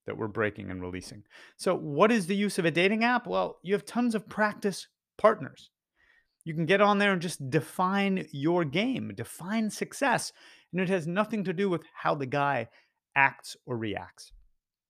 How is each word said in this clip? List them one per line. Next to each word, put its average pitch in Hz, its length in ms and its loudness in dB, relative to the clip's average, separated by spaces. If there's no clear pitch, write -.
that 107 120 -8
we're 110 100 -4
breaking 101 440 -4
and 92 100 -8
releasing. 90 440 -10
So 185 180 0
what 156 340 4
is 226 160 2
the 196 120 -2
use 202 200 0
of 185 60 2
a 165 80 2
dating 196 320 2
app? 240 240 0
Well, 185 360 -2
you 180 100 -2
have 202 120 0
tons 240 300 0
of 196 140 -6
practice 208 580 -4
partners. - 540 2
You 165 80 -6
can 160 120 -2
get 196 160 4
on 202 180 6
there 202 120 4
and 180 100 0
just 147 280 -6
define 185 840 0
your 165 320 0
game, 156 500 -2
define 190 560 -4
success, 214 640 -2
and 175 80 -4
it 185 80 0
has 175 200 0
nothing 214 360 -2
to 180 100 -4
do 196 140 0
with 175 160 -2
how 160 180 -2
the 139 140 -4
guy 139 420 0
acts - 500 2
or 123 100 -4
reacts. 95 560 -8